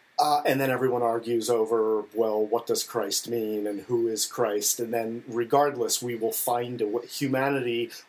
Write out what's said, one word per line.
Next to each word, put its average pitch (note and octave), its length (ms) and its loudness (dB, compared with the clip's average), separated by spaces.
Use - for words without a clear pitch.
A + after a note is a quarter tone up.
Uh, D3 280 4
and C#3 140 2
then C3+ 120 2
everyone B2 320 2
argues A#2 460 0
over, A2 640 2
well, A2 300 2
what A2+ 220 0
does A2+ 180 0
Christ G#2 460 -4
mean G#2+ 380 -2
and G2+ 140 -4
who A#2 260 0
is A2 180 -2
Christ? G#2 540 -2
And A2+ 140 -4
then A#2 340 -4
regardless, A#2+ 760 2
we A#2+ 140 -4
will A2 160 0
find B2 500 -2
a G#2+ 40 4
w-, G#2+ 220 -2
humanity C3 840 0